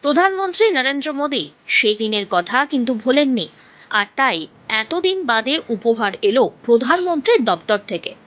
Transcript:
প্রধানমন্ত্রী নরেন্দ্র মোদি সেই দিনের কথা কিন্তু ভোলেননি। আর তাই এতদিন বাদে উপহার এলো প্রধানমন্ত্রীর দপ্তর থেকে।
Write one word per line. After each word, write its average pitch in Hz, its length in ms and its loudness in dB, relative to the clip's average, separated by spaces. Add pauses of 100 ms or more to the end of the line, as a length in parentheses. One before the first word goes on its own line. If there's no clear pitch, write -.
প্রধানমন্ত্রী 381 680 2
নরেন্দ্র 277 420 -2
মোদি 269 380 -4 (160)
সেই 214 300 2
দিনের 214 340 -2
কথা 214 360 0
কিন্তু 254 280 -2
ভোলেননি। 254 540 0 (420)
আর 202 160 0 (100)
তাই 202 300 0 (220)
এতদিন 339 560 -2
বাদে 240 440 0
উপহার 226 440 0 (100)
এলো 220 280 2 (120)
প্রধানমন্ত্রীর 320 840 2
দপ্তর 202 420 -2
থেকে। - 280 -8 (120)